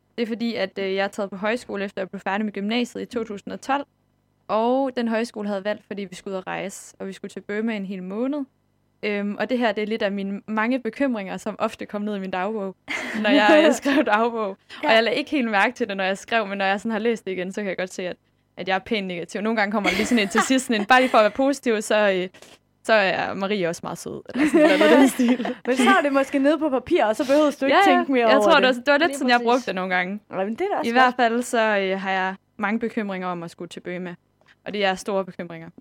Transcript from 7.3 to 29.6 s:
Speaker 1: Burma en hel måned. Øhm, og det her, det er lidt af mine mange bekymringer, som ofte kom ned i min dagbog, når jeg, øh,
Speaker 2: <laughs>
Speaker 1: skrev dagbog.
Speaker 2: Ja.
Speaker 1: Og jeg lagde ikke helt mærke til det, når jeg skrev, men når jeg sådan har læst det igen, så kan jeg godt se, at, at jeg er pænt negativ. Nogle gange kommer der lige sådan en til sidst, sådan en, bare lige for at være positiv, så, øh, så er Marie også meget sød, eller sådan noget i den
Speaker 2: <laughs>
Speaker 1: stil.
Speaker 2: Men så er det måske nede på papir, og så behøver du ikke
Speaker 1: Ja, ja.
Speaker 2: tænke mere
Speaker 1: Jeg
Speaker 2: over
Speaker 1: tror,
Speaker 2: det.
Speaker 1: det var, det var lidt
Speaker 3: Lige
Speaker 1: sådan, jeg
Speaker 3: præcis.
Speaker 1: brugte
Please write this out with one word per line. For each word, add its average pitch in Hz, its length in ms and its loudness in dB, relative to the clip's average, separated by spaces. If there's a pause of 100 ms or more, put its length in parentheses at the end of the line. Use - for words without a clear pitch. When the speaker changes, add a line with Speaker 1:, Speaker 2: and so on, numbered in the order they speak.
Speaker 1:
Burma 220 340 -4
en 196 100 -6
hel 185 180 -10
måned. 233 360 -4 (640)
Øhm, 202 360 -4
og 226 100 -4
det 254 80 0
her, 240 140 0
det 208 100 -4
er 214 60 -4
lidt 220 140 -4
af 202 100 0
mine 196 360 -6
mange 220 320 0
bekymringer, 220 580 -4
som 196 220 -8
ofte 214 260 -4
kom 202 160 -8
ned 208 140 -4
i 202 40 -6
min 190 120 -8
dagbog, 196 440 -4 (480)
når 214 60 2
jeg, 294 380 8
øh, 294 80 6
Speaker 2:
<laughs> - 80 -6
Speaker 1:
skrev 277 220 2
dagbog. 220 520 0 (260)
Speaker 2:
Ja. 302 60 -2
Speaker 1:
Og 226 40 6
jeg 226 100 6
lagde 226 160 0
ikke 294 120 -6
helt 247 200 0
mærke 208 240 2
til 233 140 -4
det, 196 80 -6
når 196 60 -2
jeg 190 140 0
skrev, 226 300 -2
men 196 100 -8
når 196 80 0
jeg 196 140 0
sådan 226 120 -6
har 220 80 -2
læst 220 260 -2
det 190 60 -6
igen, 180 200 -6
så 208 100 -8
kan 202 80 -6
jeg 175 80 -6
godt 185 160 -6
se, 180 140 -8
at, 175 100 -10 (400)
at 185 100 -10
jeg 190 80 0
er 190 40 0
pænt 196 280 -4
negativ. 175 340 -8
Nogle 220 160 -2
gange 208 140 0
kommer 202 180 0
der 185 80 0
lige 208 100 0
sådan 233 160 4
en 196 60 0
til 214 120 2
sidst, 262 240 2
sådan 220 160 0
en, 202 60 -4
bare 254 140 6
lige 262 80 2
for 262 80 4
at 220 60 8
være 208 80 2
positiv, 262 500 0
så, 214 300 2
øh, 185 180 -2 (540)
så 233 100 2
er 185 400 2
Marie 190 360 -2
også 170 140 -6
meget 170 140 -8
sød, - 320 -12
eller 269 180 0
sådan 311 120 4 (200)
noget 311 120 6
i - 100 8
den 277 100 8
Speaker 2:
<laughs> - 40 -6
Speaker 1:
stil. 240 320 2 (180)
Speaker 2:
Men 247 120 0
så 247 200 4
er 349 40 4
det 285 120 0
måske 277 260 2
nede 285 200 4
på 311 100 -2
papir, 262 360 0
og 214 100 0
så 294 120 -2
behøver 285 320 4
du 269 60 -2
ikke 277 120 4
Speaker 1:
Ja, 392 140 6
ja. 359 60 6
Speaker 2:
tænke 339 140 0
mere 240 160 4
Speaker 1:
Jeg 254 100 6
Speaker 2:
over 208 80 4
Speaker 1:
tror, 311 140 6
Speaker 2:
det. - 40 4
Speaker 1:
det 254 120 6
var, 240 80 -8
det 285 80 2
var 285 60 6
lidt 311 100 2
Speaker 3:
Lige 277 100 -8
Speaker 1:
sådan, 277 120 0
jeg 240 100 6
Speaker 3:
præcis. 240 80 -4
Speaker 1:
brugte 240 180 2